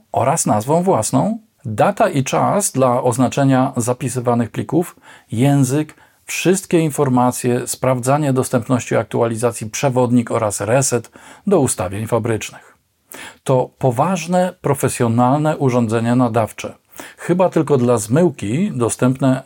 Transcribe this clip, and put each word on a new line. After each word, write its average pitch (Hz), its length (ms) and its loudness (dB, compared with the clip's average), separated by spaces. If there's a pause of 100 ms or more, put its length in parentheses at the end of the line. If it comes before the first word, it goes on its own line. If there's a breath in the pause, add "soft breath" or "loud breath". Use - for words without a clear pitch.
(120)
oraz 131 340 0
nazwą 131 380 2
własną, 180 560 0 (260)
data 180 440 2
i 139 140 0
czas 151 480 0
dla 131 320 2
oznaczenia 127 760 2
zapisywanych 120 760 -2
plików, - 440 -4 (360 loud breath)
język, 139 640 2 (300 soft breath)
wszystkie 185 540 0
informacje, 127 880 0
sprawdzanie 131 680 0
dostępności 123 600 -2
aktualizacji, 117 760 -2
przewodnik 123 600 0
oraz 110 300 -2
reset 120 500 0 (360 loud breath)
do 190 120 4
ustawień 107 480 -2
fabrycznych. 113 680 -4 (680 loud breath)
To 131 340 2
poważne, 175 840 0
profesjonalne 135 960 0
urządzenie 120 580 0
nadawcze. 117 600 -2 (420 loud breath)
Chyba 175 320 0
tylko 147 280 2
dla 120 200 2
zmyłki 139 760 0
dostępne 131 760 0